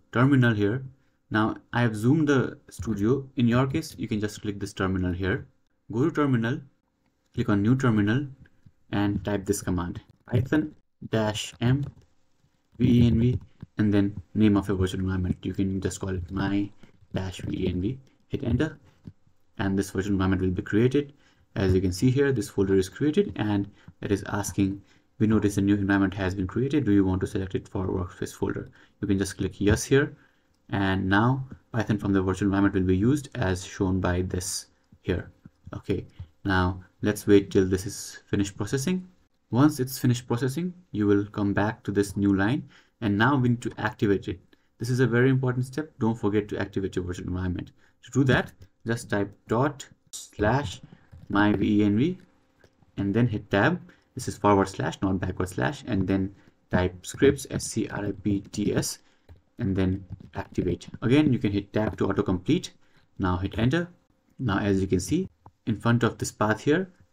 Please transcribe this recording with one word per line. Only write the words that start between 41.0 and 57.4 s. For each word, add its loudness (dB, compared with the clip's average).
will 4
come -2
back -2
to -6
this 0
new 4
line, 0
and 0
now 4
we 2
need 0
to -6
activate 0
it. -8
This -6
is 0
a 4
very 4
important 0
step. -8
Don't 0
forget 0
to -6
activate -6
your -2
virtual -8
environment. -4
To -20
do 2
that, 2
just -4
type -2
dot 0
slash -2
my 4
V 2
E 4
N 2
V 0
and -2
then 4
hit -6
tab. 2
This -10
is -8
forward 4
slash, -6
not 0
backward -4
slash, -4
and -2
then -2
type -2
scripts, 0